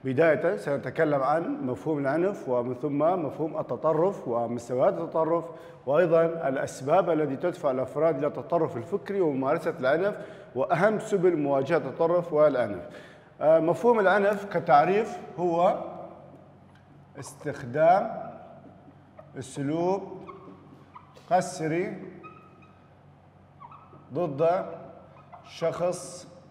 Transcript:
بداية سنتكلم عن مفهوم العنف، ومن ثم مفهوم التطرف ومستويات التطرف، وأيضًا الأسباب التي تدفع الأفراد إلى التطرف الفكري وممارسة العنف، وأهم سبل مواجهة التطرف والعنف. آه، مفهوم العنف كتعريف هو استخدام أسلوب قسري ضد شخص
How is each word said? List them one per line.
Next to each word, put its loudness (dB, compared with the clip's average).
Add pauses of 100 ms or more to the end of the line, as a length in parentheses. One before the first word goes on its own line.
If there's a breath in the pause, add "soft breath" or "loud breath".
بداية 2
سنتكلم -2
عن 0 (220)
مفهوم -4
العنف، -2
ومن -2
ثم -4
مفهوم -2
التطرف 0
ومستويات 0
التطرف، -2 (400 loud breath)
وأيضًا 4
الأسباب 0
التي 0
تدفع -2
الأفراد 0
إلى 0
التطرف -2
الفكري -4
وممارسة 0
العنف، 2 (400 loud breath)
وأهم 2
سبل 2
مواجهة 2
التطرف 0
والعنف. 2 (520 loud breath)
آه، 6
مفهوم 4
العنف 2
كتعريف 4 (220)
هو 2 (1400)
استخدام 0 (1040)
أسلوب -4 (1080)
قسري -2 (2250)
ضد 0 (800)
شخص -6 (240)